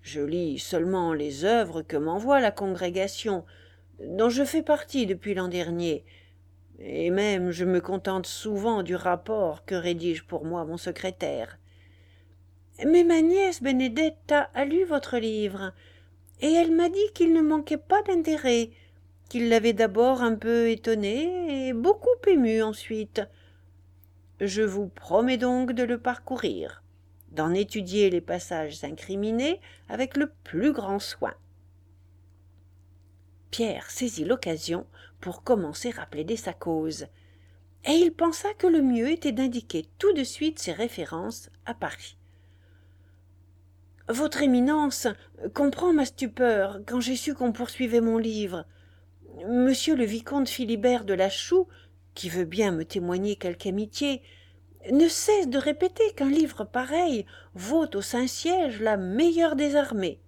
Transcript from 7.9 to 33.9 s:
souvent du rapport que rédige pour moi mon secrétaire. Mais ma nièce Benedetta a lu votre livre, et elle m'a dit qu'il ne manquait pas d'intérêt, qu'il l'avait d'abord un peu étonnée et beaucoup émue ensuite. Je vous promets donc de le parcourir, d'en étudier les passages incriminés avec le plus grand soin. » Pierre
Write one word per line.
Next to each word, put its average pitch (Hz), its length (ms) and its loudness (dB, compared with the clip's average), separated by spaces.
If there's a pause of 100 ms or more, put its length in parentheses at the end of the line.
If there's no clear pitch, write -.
souvent 208 580 -4
du 170 120 -4
rapport 180 680 -2
que 196 120 -6
rédige 170 520 -4
pour 151 160 -6
moi 165 220 -6
mon 160 120 -8
secrétaire. 160 840 -8 (1300)
Mais 349 160 8
ma 330 180 6
nièce 359 400 2
Benedetta 277 920 0
a 277 100 0
lu 330 180 2
votre 294 360 -2
livre, 208 520 -4 (680)
et 294 100 2
elle 330 200 4
m'a 339 180 4
dit 403 240 0
qu'il 330 180 4
ne 330 120 6
manquait 302 340 0
pas 381 240 2
d'intérêt, 302 680 0 (580)
qu'il 233 180 -2
l'avait 226 260 6
d'abord 226 500 4
un 226 120 2
peu 233 340 2
étonnée 262 1000 -2
et 262 60 -2
beaucoup 349 360 2 (180)
émue 233 360 4
ensuite. 220 580 -4 (1200)
Je 202 220 0
vous 196 240 -2
promets 233 500 2
donc 247 360 0
de 247 100 0
le 240 160 -2
parcourir, 202 840 -4 (480)
d'en 156 220 -2
étudier 202 560 0
les 175 120 0
passages 165 640 -6
incriminés 214 760 -4 (260)
avec 254 300 -4
le 294 140 -2 (120)
plus 190 300 0
grand 196 260 -4
soin. » - 360 -6 (2250)
Pierre - 400 -4